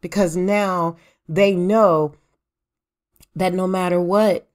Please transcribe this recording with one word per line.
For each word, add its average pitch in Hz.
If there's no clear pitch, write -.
because 180
now 185
they 196
know 175
that 180
no 185
matter 180
what 190